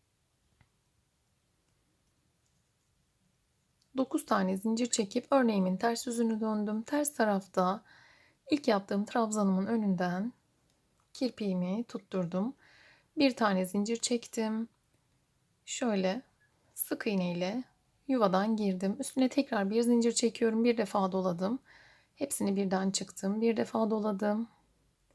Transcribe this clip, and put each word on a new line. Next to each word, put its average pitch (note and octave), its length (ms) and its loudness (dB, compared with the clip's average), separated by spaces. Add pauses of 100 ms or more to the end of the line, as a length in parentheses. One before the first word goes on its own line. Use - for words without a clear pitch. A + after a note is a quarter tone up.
(4000)
dokuz C4 300 -2
tane F#3+ 300 2
zincir A3 300 -2
çekip A#3 440 -2
örneğimin G#3 460 4
ters A#3 300 -2
yüzünü A3+ 340 0
döndüm. G#3+ 420 -2
Ters D4 320 -2
tarafta G3 680 0 (680)
ilk D4 180 2
yaptığım G3+ 360 0
trabzanımın G#3+ 600 2
önünden G3 680 0 (800)
kirpiğimi G3+ 720 -2
tutturdum. F#3+ 680 -4 (640)
Bir C4+ 180 2
tane F#3+ 280 2
zincir G3+ 320 -2
çektim. A3+ 720 -4 (960)
Şöyle G#3 580 -2 (520)
sık - 320 -4
iğne F#3 260 0
ile F#3 320 -2 (440)
yuvadan G#3+ 480 4
girdim. G3 440 0
Üstüne C4 280 0
tekrar A3 420 0
bir A3+ 120 2
zincir A#3 300 4
çekiyorum. A3+ 520 2
Bir A#3+ 120 4
defa G3 360 0
doladım. F#3 460 0 (560)
Hepsini G#3 420 -2
birden F#3+ 340 0
çıktım. G3 500 -4
Bir A3+ 160 2
defa A3+ 340 0
doladım. G#3+ 580 -2 (680)